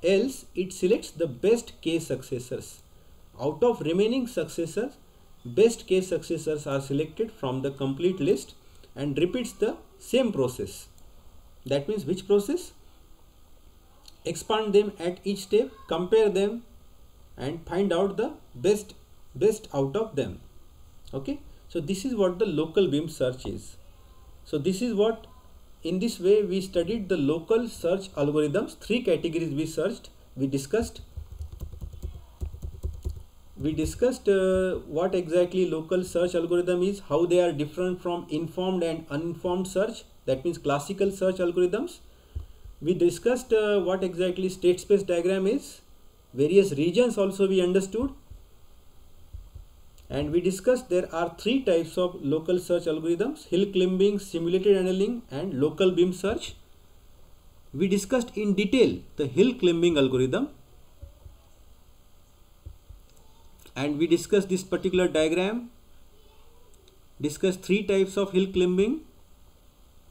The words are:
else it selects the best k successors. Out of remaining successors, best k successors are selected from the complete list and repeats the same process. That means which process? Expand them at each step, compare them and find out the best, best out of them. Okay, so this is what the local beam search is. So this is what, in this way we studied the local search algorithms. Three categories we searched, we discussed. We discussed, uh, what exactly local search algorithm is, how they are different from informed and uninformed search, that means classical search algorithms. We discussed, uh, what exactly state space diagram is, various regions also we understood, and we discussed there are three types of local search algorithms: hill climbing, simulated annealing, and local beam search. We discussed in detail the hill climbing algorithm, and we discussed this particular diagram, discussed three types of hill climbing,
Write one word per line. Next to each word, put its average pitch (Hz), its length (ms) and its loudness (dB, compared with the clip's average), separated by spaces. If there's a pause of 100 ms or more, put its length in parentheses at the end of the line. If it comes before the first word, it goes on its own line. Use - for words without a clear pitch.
else 196 500 0
it 180 200 -4
selects - 360 0
the 165 180 -2
best 214 440 0 (100)
k 165 160 -2
successors. 127 840 -8 (580)
Out 151 240 0
of 240 180 2
remaining 214 460 0
successors, 170 680 -4 (460)
best 202 440 2
k 185 140 4
successors 156 680 -4
are 139 140 0
selected 160 500 -4
from 131 320 -4
the 139 80 -2
complete 139 480 -2
list 151 340 0 (420)
and 139 220 -4
repeats 180 360 -2
the - 240 -2 (200)
same 240 340 0
process. - 560 -4 (760)
That 139 220 -2
means 202 180 -4
which 185 220 -4
process? 208 460 2 (1500)
Expand 208 480 -2
them 208 260 6
at 180 240 -4
each 196 160 -2
step, 240 320 0 (160)
compare 180 420 4
them 208 320 0 (760)
and 160 300 -8
find 185 260 0
out 185 260 2
the 247 160 -2 (200)
best, 190 400 0 (400)
best 208 400 2
out 139 220 0
of 220 200 -2
them. 107 240 -4 (720)
Okay, 269 260 -6 (280)
so - 120 -6
this 185 260 -4
is 262 80 -2
what 185 240 2
the 220 80 0
local 160 420 0
beam 151 220 0
search 127 380 -4
is. 98 280 -10 (680)
So 156 140 -4
this 185 220 0
is 247 120 0
what, 220 320 2 (580)
in 175 140 -2
this 208 220 -2
way 202 240 6
we 185 180 0
studied 185 480 -2
the 190 80 2
local 165 500 0
search 190 460 -2
algorithms. 151 640 0
Three 240 240 -2
categories 165 520 -2
we 151 120 -2
searched, 170 440 -4 (260)
we 131 100 -2
discussed. 139 560 -2 (2500)
We 151 160 -4
discussed, 185 560 0
uh, 185 460 2 (120)
what 175 260 0
exactly 180 560 2
local 160 340 -2
search 180 300 0
algorithm 175 480 0
is, 196 280 0
how 156 160 2
they 175 160 4
are 175 100 4
different 180 500 -4
from 175 280 -4
informed 170 520 -2
and 160 280 -2
uninformed 170 580 -4
search, 214 360 -2 (220)
that 131 200 -2
means 170 120 -2
classical 190 540 -2
search 185 260 0
algorithms. 180 640 0 (840)
We 165 140 0
discussed, 226 580 2
uh, 208 280 4
what 185 220 0
exactly 185 460 0
state 180 300 2
space 202 240 2
diagram 180 420 2
is, 247 360 -2 (520)
various 165 380 6
regions 180 480 2
also 196 280 2
we 190 140 4
understood, 190 500 0 (2000)
and 147 220 -4
we 170 100 2
discussed 240 480 0
there 180 240 0
are 170 240 -4
three 262 240 0
types 165 380 0
of 180 220 -2
local 160 380 0
search 175 260 -2
algorithms: 170 640 -2
hill 196 220 2
climbing, 185 460 2
simulated 185 580 2
annealing, 190 540 0
and 160 320 -6
local 156 300 2
beam 175 200 2
search. - 440 -4 (1160)
We 156 160 0
discussed 233 480 0
in 202 200 0
detail 202 420 4 (200)
the 147 100 -2
hill 185 260 4
climbing 170 460 4
algorithm, 131 500 2 (3250)
and 143 260 -2
we 165 80 4
discussed 185 420 2
this 185 140 -2
particular 180 440 0
diagram, 180 640 0 (1500)
discussed 180 400 0
three 202 220 2
types 190 340 2
of 196 140 0
hill 190 200 2
climbing, 190 500 2 (1080)